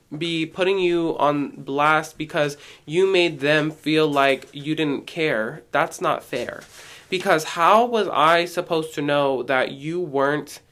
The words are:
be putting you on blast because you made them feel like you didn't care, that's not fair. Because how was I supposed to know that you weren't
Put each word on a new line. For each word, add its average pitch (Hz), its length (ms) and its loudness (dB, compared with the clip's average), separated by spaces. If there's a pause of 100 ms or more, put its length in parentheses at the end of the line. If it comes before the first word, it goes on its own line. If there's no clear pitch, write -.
(180)
be 165 300 -4
putting 190 320 0
you 170 400 0
on 143 320 0
blast 147 680 0
because 151 400 -4 (300)
you 170 180 2
made 175 360 2
them 151 280 2
feel 156 380 0
like 139 440 2
you 147 220 -6
didn't 151 320 -2
care, 147 560 -4 (100)
that's 151 300 -2
not 160 220 -2
fair. 120 400 -8 (440)
Because 180 360 0
how 190 420 4
was 226 220 -2
I 165 380 4
supposed 175 500 -4
to 151 80 -4
know 143 400 0
that 127 300 0
you 156 280 -8
weren't 143 600 -2 (100)